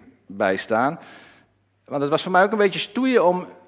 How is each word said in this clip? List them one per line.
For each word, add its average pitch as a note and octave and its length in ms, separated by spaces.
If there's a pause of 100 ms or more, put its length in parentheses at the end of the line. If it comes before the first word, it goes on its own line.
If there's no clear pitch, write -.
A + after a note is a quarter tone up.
(260)
bij F#2+ 300
staan, B2+ 420 (840)
want C#3+ 160
het C#3+ 100
was D3 120
voor F#3 100
mij F#3 100
ook G3+ 100
een A3 60
beetje G3 200
stoeien B3 460
om F3+ 220 (220)